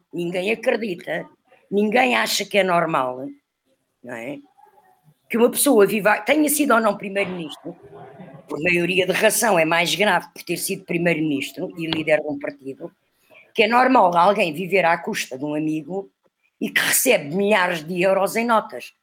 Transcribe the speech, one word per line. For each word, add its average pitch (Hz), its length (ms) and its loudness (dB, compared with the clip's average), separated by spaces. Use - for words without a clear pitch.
ninguém 180 380 -4
acredita, 220 720 -4
ninguém 220 440 2
acha 214 280 -2
que 202 140 -2
é 190 60 4
normal, 160 600 0
não 120 100 -14
é? 123 260 -12
Que 233 80 -2
uma 233 120 6
pessoa 240 360 4
viva, 208 360 2
tenha 294 280 2
sido 285 240 2
ou 226 80 4
não 208 160 0
primeiro-ministro, 185 760 -8
por 147 140 -8
maioria 175 440 0
de 175 80 0
razão 202 440 2
é 165 60 4
mais 165 320 0
grave 180 380 2
por - 100 -18
ter 170 140 -6
sido 175 260 -6
primeiro-ministro 160 920 -2
e 165 80 -6
líder 156 360 0
de 147 60 -8
um 143 120 -6
partido, 143 520 -12
que 220 100 2
é 208 40 2
normal 240 500 4
alguém 185 360 4
viver 180 300 0
à 165 140 4
custa - 400 -8
de 135 80 -8
um 147 100 -4
amigo 156 560 -6
e 214 100 -6
que - 120 0
recebe 165 520 0
milhares 180 520 0
de 175 160 -4
euros 190 340 2
em 226 100 -2
notas, 208 580 -2